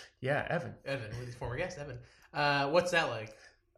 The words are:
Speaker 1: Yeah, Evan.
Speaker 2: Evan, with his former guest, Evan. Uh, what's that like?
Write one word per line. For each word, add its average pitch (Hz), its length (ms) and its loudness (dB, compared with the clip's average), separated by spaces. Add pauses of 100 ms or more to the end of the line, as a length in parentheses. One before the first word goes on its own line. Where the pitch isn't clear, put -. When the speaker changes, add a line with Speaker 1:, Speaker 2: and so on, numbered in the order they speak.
(220)
Speaker 1:
Yeah, 127 280 0
Evan. 117 260 -2 (100)
Speaker 2:
Evan, 127 320 -4
with 123 80 -8
his 123 100 -10
former 123 220 -6
guest, 180 220 -4
Evan. 135 180 -10 (340)
Uh, 143 380 4
what's 175 220 4
that 160 180 4
like? 110 260 -6 (420)